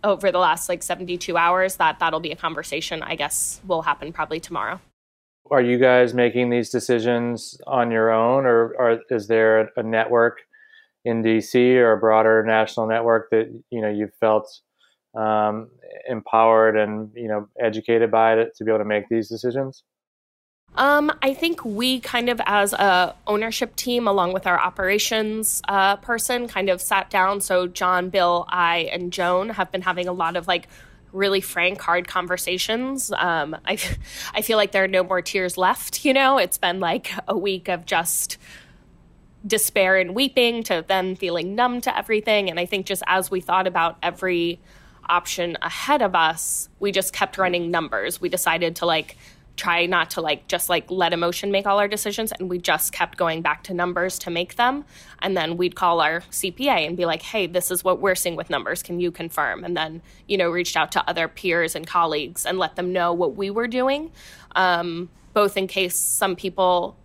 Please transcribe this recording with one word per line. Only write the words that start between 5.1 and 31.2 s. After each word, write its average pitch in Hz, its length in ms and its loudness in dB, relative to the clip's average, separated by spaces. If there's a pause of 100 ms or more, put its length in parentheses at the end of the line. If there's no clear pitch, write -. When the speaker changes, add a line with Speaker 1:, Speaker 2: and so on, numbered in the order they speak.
Speaker 2:
Are 139 120 4
you 123 180 2
guys 123 340 6
making 123 360 2
these 120 200 0
decisions 120 960 0
on 123 240 0
your 113 220 4
own, 120 340 4
or, 117 320 4
or 117 220 2 (100)
is 110 180 -2
there 110 500 4
a 123 40 -2
network 117 600 2 (640)
in 113 160 0
D 113 200 4
C 123 360 6
or 117 140 8
a 107 60 6
broader 110 460 6
national 110 440 2
network 113 440 0
that, 110 180 2 (200)
you 117 120 -6
know, 107 80 -2
you've 104 320 -4
felt, 107 400 2 (560)
um, 107 520 0 (380)
empowered 113 680 4
and, 107 360 -2
you 117 140 -8
know, 104 200 -2 (120)
educated 113 500 2
by 113 280 4
it 117 180 0
to - 80 -12
be 110 80 0
able 110 80 2
to 104 60 -2
make 104 240 -2
these 113 180 0
decisions? 123 560 -6 (920)
Speaker 1:
Um, 294 360 4 (100)
I 269 120 2
think 330 320 -2
we 240 340 -2
kind 240 300 -2
of, 233 160 -2
as 202 260 2
a 180 440 2 (120)
ownership 220 480 -2
team, 240 320 0
along 190 240 2
with 185 160 -2
our 180 100 4
operations, 214 1080 0
uh, 196 300 4
person, 240 500 -2
kind 196 220 -2
of 180 120 0
sat 196 280 -2
down. 196 320 2
So 180 260 0
John, 180 420 0
Bill, 175 400 2
I, 170 420 2
and 175 220 -6
Joan 185 360 0
have 202 240 -4
been 185 80 -4
having 180 260 -2
a 180 60 -4
lot 175 240 -2
of, 170 100 -6
like, 180 220 -2 (420)
really 196 300 0